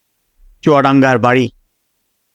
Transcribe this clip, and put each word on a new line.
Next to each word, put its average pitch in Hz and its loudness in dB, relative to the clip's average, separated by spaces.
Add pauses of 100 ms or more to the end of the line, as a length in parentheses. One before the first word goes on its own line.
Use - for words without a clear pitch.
(640)
চুয়াডাঙ্গার 135 0
বাড়ি, 123 0 (880)